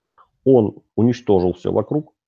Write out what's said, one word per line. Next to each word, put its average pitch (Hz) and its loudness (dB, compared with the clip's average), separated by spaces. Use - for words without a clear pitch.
он 123 2
уничтожил 101 0
всё - -10
вокруг, 135 -6